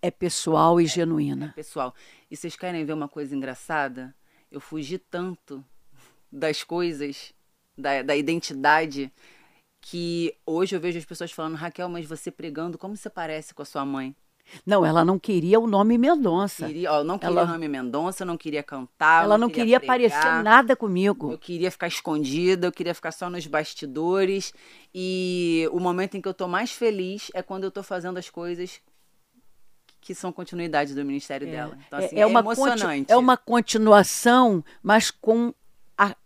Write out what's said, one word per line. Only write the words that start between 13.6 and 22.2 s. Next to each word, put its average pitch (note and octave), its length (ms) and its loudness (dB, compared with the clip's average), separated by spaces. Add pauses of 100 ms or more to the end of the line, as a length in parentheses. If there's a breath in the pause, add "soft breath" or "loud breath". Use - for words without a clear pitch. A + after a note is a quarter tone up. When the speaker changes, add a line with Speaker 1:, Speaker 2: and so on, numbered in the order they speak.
Speaker 2:
a - 20 -10
sua C#3+ 200 -8
mãe?" C3+ 300 -8 (500 loud breath)
Speaker 1:
Não, F#3 220 4
ela E3 180 4
não F#3 140 2
queria F#3 400 2
o A#3 80 0
nome G#3+ 320 4
Mendonça. G3+ 720 0
Speaker 2:
Queria, D#3 240 -4
ó, D3 100 2
não F3 160 -4
queria F3 220 -2
Speaker 1:
Ela - 20 6
Speaker 2:
o E3+ 100 0
nome E3 140 -8
Mendonça, C#3+ 580 -6
não F3 120 -6
queria D3 260 -8
cantar, D#3 640 2
Speaker 1:
ela G#3 120 6
Speaker 2:
não A#3 120 4
Speaker 1:
não - 40 -4
Speaker 2:
queria A#3+ 280 4
Speaker 1:
queria - 60 -12
parecer A#3+ 340 2
Speaker 2:
pregar. D#3+ 240 2
Speaker 1:
nada A#3+ 320 8
comigo. F#3+ 560 0
Speaker 2:
Eu - 60 -10
queria F3 340 -6
ficar - 160 -8
escondida, E3+ 800 0